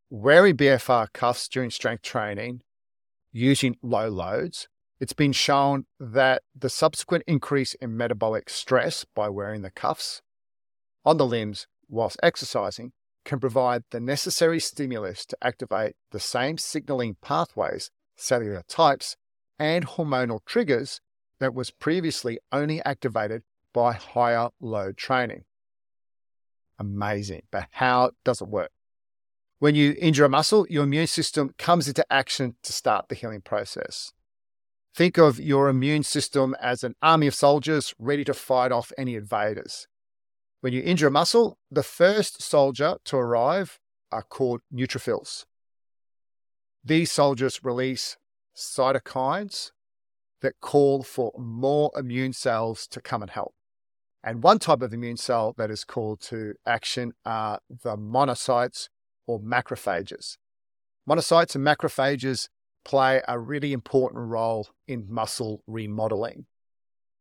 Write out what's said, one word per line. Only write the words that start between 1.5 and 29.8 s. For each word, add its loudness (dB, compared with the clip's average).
strength -4
training -6
using 2
low 0
loads, -6
it's -6
been 2
shown 2
that 2
the -4
subsequent 0
increase 0
in -8
metabolic -2
stress -2
by -2
wearing -8
the -12
cuffs -6
on 6
the 2
limbs -4
whilst -4
exercising -2
can -4
provide 2
the -8
necessary 0
stimulus -6
to -8
activate -2
the -10
same -4
signaling -6
pathways, -4
cellular -2
types, 0
and 0
hormonal -2
triggers -2
that -2
was -6
previously -2
only -2
activated -4
by 2
higher 0
load -6
training. -2
Amazing, -4
but -6
how 2
does -2
it -10
work? -4
When 4
you 6